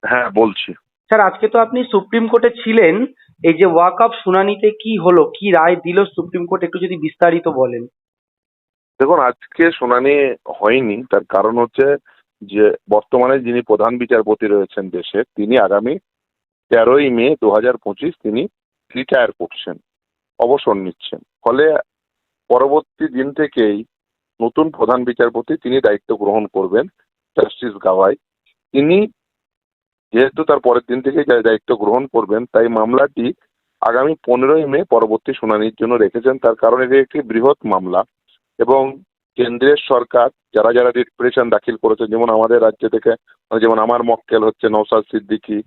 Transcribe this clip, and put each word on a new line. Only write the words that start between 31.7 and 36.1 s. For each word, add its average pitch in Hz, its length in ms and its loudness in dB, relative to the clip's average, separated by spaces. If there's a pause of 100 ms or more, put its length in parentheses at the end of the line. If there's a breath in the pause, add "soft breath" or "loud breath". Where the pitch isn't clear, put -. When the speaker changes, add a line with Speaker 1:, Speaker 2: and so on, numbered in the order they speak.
Speaker 1:
গ্রহণ 110 320 -2
করবেন, 113 380 -4
তাই 117 220 2
মামলাটি 117 640 -2 (480)
আগামী 131 340 0 (100)
পনেরোই 135 400 2
মে 139 180 -2
পরবর্তী 113 500 0
শুনানির 110 480 -4
জন্য 113 120 -2
রেখেছেন। 117 440 0